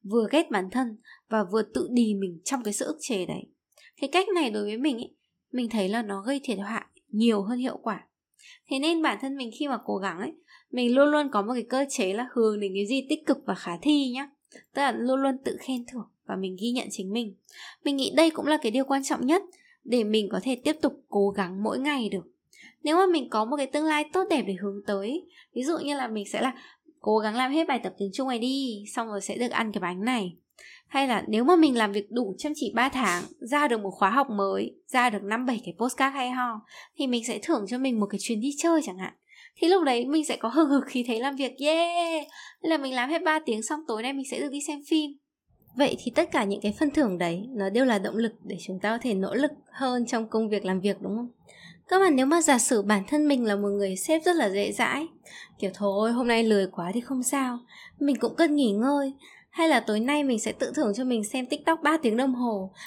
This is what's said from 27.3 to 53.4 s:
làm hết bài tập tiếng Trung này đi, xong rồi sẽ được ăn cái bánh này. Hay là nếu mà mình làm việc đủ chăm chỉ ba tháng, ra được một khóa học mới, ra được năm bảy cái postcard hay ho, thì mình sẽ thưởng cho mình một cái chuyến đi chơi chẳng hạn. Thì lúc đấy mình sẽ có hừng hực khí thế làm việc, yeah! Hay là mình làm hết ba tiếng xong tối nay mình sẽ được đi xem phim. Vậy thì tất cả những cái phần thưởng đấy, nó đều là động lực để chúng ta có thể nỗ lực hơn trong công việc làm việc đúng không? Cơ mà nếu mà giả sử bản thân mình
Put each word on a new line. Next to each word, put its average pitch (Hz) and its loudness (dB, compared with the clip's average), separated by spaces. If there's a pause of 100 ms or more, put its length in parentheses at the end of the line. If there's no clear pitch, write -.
làm 254 0
hết 320 2
bài 262 0
tập - -8
tiếng 196 -4
Trung 262 -2
này 247 -2
đi, 247 -4 (120)
xong 233 -4
rồi 208 -6
sẽ - -6
được 240 -2
ăn 220 -2
cái 196 -4
bánh 180 -4
này. 214 -2 (500)
Hay 277 0
là 247 0
nếu 214 2
mà 330 8
mình 302 8
làm 214 2
việc 208 -4
đủ 214 -2
chăm 302 -4
chỉ 262 -4
ba 247 4
tháng, 196 0 (160)
ra 294 2
được 226 0
một 196 -4
khóa 190 2
học 269 2
mới, 202 0 (120)
ra 247 2
được 208 -2
năm 220 -2
bảy 247 -2
cái 170 -10
postcard 269 0
hay 254 -4
ho, 247 -4 (360)
thì 277 -2
mình 240 -2
sẽ 240 -6
thưởng 247 0
cho 240 -4
mình 254 0
một 202 2
cái 202 -4
chuyến 214 -4
đi 269 -2
chơi 330 4
chẳng 185 -10
hạn. 190 -8 (420)
Thì - 2
lúc 359 6
đấy 247 2
mình 294 0
sẽ 247 -4
có - -4
hừng 277 4
hực 277 4
khí 247 -2
thế 226 -2
làm 269 -2
việc, 262 -4
yeah! 330 0 (360)
Hay - 0
là 320 4
mình 269 -6
làm 254 -2
hết 330 -2
ba 311 2
tiếng 220 -2
xong 208 -6
tối 220 -4
nay 262 -4
mình 269 -6
sẽ - -6
được 285 -4
đi 277 -6
xem 294 -6
phim. 302 0 (640)
Vậy - 2
thì 240 -6
tất 320 2
cả 269 2
những 202 -2
cái 208 0
phần 302 2
thưởng 247 2
đấy, 175 -4
nó 202 -4
đều 233 4
là 226 4
động 190 -4
lực 226 0 (120)
để 196 -10
chúng 190 -6
ta 208 -2
có 226 0
thể 240 -2
nỗ 190 0
lực 285 2 (200)
hơn 247 -2
trong 226 -4
công 220 0
việc 202 -2
làm 185 0
việc 196 -2
đúng 196 -6
không? 240 -6 (580)
Cơ 370 4
mà 381 6
nếu 262 4
mà 330 4
giả 294 6
sử 226 2
bản 202 2
thân 302 2
mình 262 2